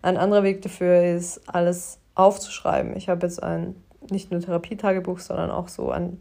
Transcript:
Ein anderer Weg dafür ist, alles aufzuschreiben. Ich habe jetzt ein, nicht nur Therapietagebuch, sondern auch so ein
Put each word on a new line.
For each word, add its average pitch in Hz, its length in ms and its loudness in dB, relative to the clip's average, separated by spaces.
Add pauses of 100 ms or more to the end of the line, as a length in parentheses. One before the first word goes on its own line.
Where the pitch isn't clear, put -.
Ein 185 160 2
anderer 202 240 6
Weg 196 220 0
dafür 180 400 4
ist, 175 440 -2
alles 175 520 -2 (160)
aufzuschreiben. - 800 2
Ich 196 140 -8
habe 175 180 0
jetzt 175 160 -6
ein, 170 320 -4 (340)
nicht 196 220 -4
nur 175 80 -2
Therapietagebuch, 180 800 -2
sondern - 320 -4
auch 175 160 -4
so - 240 -6
ein 175 300 -4